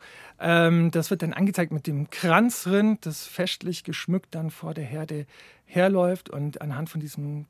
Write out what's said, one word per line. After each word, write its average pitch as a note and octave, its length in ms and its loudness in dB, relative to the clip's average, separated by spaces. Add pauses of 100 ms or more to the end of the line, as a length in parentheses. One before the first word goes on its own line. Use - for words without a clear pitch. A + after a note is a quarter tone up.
(400)
Ähm, E3+ 520 4
das D#3+ 180 0
wird F#3+ 120 -2
dann E3 120 -2
angezeigt F#3 400 0
mit D3+ 140 -4
dem D3 220 -4
Kranzrind, G3+ 960 2
das D#3 200 -8
festlich - 580 -6
geschmückt E3+ 500 -4
dann D#3+ 180 -6
vor E3 220 -10
der D#3 120 -8
Herde D3+ 400 -8 (400)
herläuft. F3+ 640 2
Und D3 320 -6
anhand D3+ 280 -6
von D#3+ 120 -6
diesem D3 480 -8